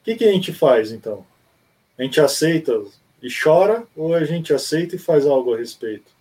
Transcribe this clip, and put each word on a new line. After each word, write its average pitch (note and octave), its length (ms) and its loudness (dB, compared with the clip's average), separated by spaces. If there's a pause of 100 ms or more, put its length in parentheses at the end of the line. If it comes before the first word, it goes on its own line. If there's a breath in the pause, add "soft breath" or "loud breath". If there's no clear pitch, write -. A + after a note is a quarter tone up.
O - 40 -20
que A3+ 120 -4
que A#3 80 -2
a G#3 80 6
gente F3+ 200 -2
faz, A#2 380 2
então? G#2+ 340 -12 (720)
A B2+ 60 -8
gente C3+ 180 0
aceita D3 640 0 (400)
e B2+ 100 -12
chora G3 540 2 (100)
ou D#3+ 180 -4
a E3 100 0
gente D#3+ 280 -4
aceita E3 440 -4
e - 20 -10
faz D3 280 2
algo B2+ 280 2
a - 20 -4
respeito? A2+ 540 -12 (100)